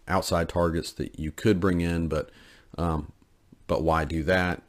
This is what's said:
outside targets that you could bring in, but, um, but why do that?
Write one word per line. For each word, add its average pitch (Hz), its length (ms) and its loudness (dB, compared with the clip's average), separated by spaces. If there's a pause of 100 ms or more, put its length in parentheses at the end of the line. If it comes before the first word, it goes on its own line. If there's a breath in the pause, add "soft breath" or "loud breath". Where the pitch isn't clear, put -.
outside 85 440 0
targets 85 420 0
that - 260 -8
you 78 140 -6
could - 260 2
bring 87 220 2
in, 85 260 0
but, 76 240 -4 (460 loud breath)
um, 80 360 -2 (540)
but 82 160 0
why 80 220 2
do 80 200 -2
that? 90 440 0